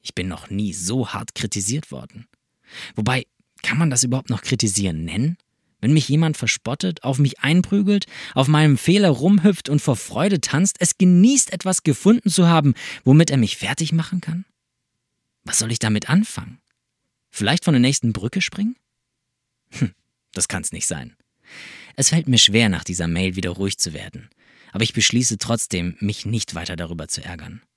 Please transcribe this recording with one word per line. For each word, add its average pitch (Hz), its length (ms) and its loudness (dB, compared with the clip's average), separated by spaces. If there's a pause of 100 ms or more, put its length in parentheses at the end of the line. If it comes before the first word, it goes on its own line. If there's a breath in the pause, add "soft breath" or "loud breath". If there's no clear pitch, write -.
Ich - 120 -16
bin 92 140 -6
noch 85 220 -12
nie 98 240 -4
so 107 360 -4
hart - 240 -10
kritisiert 110 580 -6
worden. - 360 -18 (680 loud breath)
Wobei, 123 300 -2 (380)
kann - 140 -2
man 165 120 2
das 127 140 0
überhaupt 127 260 -2
noch 117 120 -2
kritisieren 98 640 -2
nennen? 117 320 -2 (420)
Wenn 143 140 2
mich 156 160 2
jemand 156 280 2
verspottet, - 680 -4
auf 131 160 -2
mich 139 200 2
einprügelt, 180 680 2 (260 loud breath)
auf 131 140 2
meinem 151 300 4
Fehler 196 320 4
rumhüpft 175 600 2
und 143 100 2
vor 127 160 0
Freude 170 460 -2
tanzt, 180 380 0
es - 180 0
genießt, 190 560 6
etwas 185 300 -2
gefunden 202 460 2
zu 170 180 4
haben, 151 260 4 (300 loud breath)
womit 151 260 6
er 139 80 0
mich 110 200 0
fertig - 360 -4
machen 165 260 -2
kann? 170 260 -8 (1000)
Was - 160 -2
soll 110 120 -2
ich 117 80 -4
damit 107 300 0
anfangen? - 500 -2 (720)
Vielleicht 117 340 0
von 165 100 2
der 123 80 4
nächsten 123 300 0
Brücke 104 300 -4
springen? 214 340 -4 (1000)
Hm, 92 160 -2 (400)
das - 140 -4
kann's 92 240 -6
nicht - 160 -6
sein. 65 280 -10 (800 loud breath)
Es - 140 0
fällt 160 180 0
mir 123 120 4
schwer, 107 300 4
nach 85 140 -2
dieser 87 240 -6
Mail 90 280 -2
wieder 90 160 -4
ruhig 98 260 -4
zu - 160 -4
werden. - 360 -16 (420 soft breath)
Aber 101 120 -2
ich - 100 -2
beschließe 117 440 0
trotzdem, 90 640 -4
mich 104 260 -4
nicht 104 300 -6
weiter 85 200 -8
darüber 82 320 -10
zu - 160 -8
ärgern. 87 380 -14 (160)